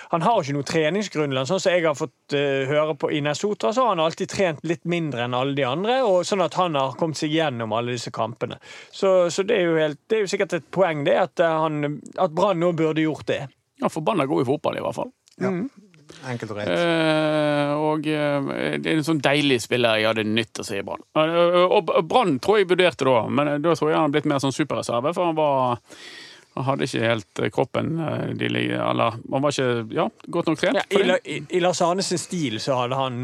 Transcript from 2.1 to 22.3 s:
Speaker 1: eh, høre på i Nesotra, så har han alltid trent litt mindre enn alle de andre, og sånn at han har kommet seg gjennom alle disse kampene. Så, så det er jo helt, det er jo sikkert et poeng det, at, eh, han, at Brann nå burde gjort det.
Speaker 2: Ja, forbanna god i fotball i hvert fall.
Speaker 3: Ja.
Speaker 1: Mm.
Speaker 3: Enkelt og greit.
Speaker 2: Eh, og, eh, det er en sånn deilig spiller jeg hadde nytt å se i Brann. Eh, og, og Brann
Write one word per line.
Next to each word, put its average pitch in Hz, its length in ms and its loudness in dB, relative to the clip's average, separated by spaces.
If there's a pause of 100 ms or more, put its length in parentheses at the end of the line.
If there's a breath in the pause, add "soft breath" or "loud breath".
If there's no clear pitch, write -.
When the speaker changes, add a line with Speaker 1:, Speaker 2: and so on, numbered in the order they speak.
Speaker 1:
eh, 139 320 2
høre 151 320 0
på - 140 -2
i 151 100 0
Nesotra, 208 500 -2
så 247 140 2
har 202 80 2
han 160 100 0
alltid 165 280 -2
trent 170 320 -2
litt 160 200 -4
mindre 156 420 -2
enn 123 120 -4
alle 139 160 -2
de 139 140 0
andre, 208 340 0
og 185 240 2
sånn 196 180 0
at 151 140 -2
han 175 160 2
har 135 240 0
kommet 160 220 -2
seg 156 160 -2
gjennom 120 360 0
alle 120 220 -2
disse 120 160 -8
kampene. 113 480 -6 (320 loud breath)
Så, 185 400 4
så 190 160 -2
det 214 140 2
er 175 100 2
jo 160 80 2
helt, 151 300 -2
det 220 100 2
er 208 80 2
jo 170 80 -6
sikkert 185 240 0
et - 120 -12
poeng 160 360 0
det, 190 140 4
at, - 200 -2
eh, 160 220 2
han, 147 380 -2 (180)
at 165 160 0
Brann 180 260 2
nå 175 140 2
burde 156 300 0
gjort 151 260 -4
det. 120 140 -2 (360)
Speaker 2:
Ja, 226 120 0
forbanna 160 340 0
god 151 160 2
i 120 60 -2
fotball - 300 0
i - 80 -4
hvert - 100 -4
fall. - 160 -6 (220)
Speaker 3:
Ja. 190 180 -2
Speaker 1:
Mm. 180 140 -4 (640)
Speaker 3:
Enkelt 117 220 -6
og 101 40 -8
greit. 104 140 -4
Speaker 2:
Eh, 156 1000 0 (120)
og, 156 240 0
eh, 147 720 -2
det 143 140 -4
er 160 80 2
en 143 40 0
sånn 160 160 0
deilig 143 440 4
spiller 117 340 2
jeg 107 80 2
hadde 110 180 2
nytt 110 380 -2
å - 20 -6
se 98 140 -6
i 98 80 -4
Brann. - 160 -10 (160)
Eh, 170 380 4 (100)
og, 180 240 4
og 180 160 2
Brann 190 340 4